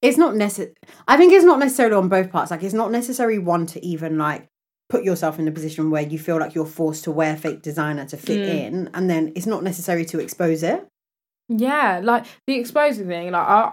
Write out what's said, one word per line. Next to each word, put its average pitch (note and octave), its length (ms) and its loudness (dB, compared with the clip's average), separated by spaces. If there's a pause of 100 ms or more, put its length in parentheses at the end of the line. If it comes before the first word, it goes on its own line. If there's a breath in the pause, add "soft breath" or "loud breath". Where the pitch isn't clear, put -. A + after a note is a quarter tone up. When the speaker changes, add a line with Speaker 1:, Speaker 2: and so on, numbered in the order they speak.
Speaker 1:
it's C4 160 2
not D4+ 160 4
necess-, G#3 400 -4 (340 soft breath)
I B3+ 80 6
think F4 160 10
it's F4+ 140 10
not D#4+ 140 8
necessarily B3+ 360 2
on F#3+ 140 2
both F#3 220 0
parts. E3 200 -2
Like, E3+ 120 -8
it's G3 100 -6
not A3 180 -2
necessary, A#3+ 480 -2
one, E3+ 280 0
to - 180 -12
even, D#3+ 320 -4
like, D3+ 280 -2 (440)
put G#3+ 160 0
yourself E3+ 340 -2
in D#3 80 -2
a D#3 40 -4
position D#3 380 -6
where D3+ 140 0
you D3+ 160 -8
feel E3 180 -4
like D#3 160 -4
you're D#3+ 120 -4
forced D#3 400 -6
to D#3+ 60 -6
wear D#3 260 -2
fake D#3 240 -8
designer D3+ 440 -6
to D#3 120 -16
fit G#3 220 -4
Speaker 2:
Mm. G3 100 -4 (160)
Speaker 1:
in, E3 280 -8
and F3+ 160 -2
then D#3+ 260 0
it's F3+ 120 -8
not G#3+ 160 -4
necessary F3 420 -4
to E3 140 -6
expose E3 440 -4
it. D4 220 -2 (640)
Speaker 2:
Yeah, A#3 540 0
like, A#3 220 2 (200 loud breath)
the C4+ 100 -2
exposing A#3+ 520 0
thing, F3 240 -6
like, E3+ 160 0
I, G#3+ 260 4